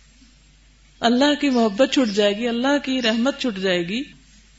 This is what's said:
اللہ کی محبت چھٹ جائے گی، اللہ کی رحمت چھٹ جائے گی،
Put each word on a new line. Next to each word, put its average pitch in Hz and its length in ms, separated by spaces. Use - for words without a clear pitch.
اللہ 269 420
کی 285 80
محبت 233 420
چھٹ 233 240
جائے 208 220
گی، 240 100
اللہ 247 360
کی 262 180
رحمت 233 380
چھٹ 214 200
جائے 180 280
گی، 226 160